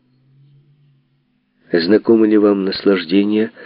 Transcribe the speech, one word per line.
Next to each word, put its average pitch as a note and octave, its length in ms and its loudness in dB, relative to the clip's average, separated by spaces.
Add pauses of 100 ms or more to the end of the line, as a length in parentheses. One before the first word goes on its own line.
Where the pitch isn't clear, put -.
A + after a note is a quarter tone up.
(1700)
Знакомо G#2 560 2
ли G#2+ 100 2
вам G2+ 280 0
наслаждение G2+ 840 -2 (140)